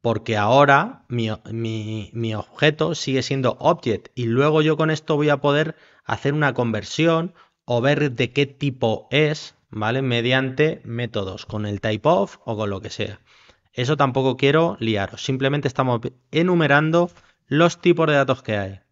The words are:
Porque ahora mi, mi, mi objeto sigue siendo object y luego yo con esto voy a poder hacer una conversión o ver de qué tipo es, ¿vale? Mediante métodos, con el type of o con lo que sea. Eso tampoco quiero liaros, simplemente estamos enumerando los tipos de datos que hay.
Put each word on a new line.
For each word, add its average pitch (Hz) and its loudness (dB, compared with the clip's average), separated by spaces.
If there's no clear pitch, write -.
Porque 110 -2
ahora 139 4
mi, 117 -4
mi, 110 -8
mi 113 -4
objeto 156 -2
sigue 131 -2
siendo 127 -2
object 135 0
y 123 -6
luego 143 2
yo 156 2
con 156 0
esto 156 -2
voy 147 2
a 143 2
poder 147 0
hacer 139 -2
una 143 0
conversión 156 -2
o 120 0
ver 143 0
de 120 -2
qué 143 2
tipo 123 -4
es, 147 0
¿vale? 113 -4
Mediante 131 0
métodos, 110 -8
con 104 -6
el 104 -6
type 110 0
of 190 0
o 113 -6
con 104 -4
lo 95 -6
que - -14
sea. 98 -8
Eso 135 -2
tampoco 131 0
quiero 160 2
liaros, 104 -4
simplemente 135 -2
estamos 123 0
enumerando 165 2
los 165 2
tipos 165 4
de 151 2
datos 135 2
que 107 -4
hay. 98 -6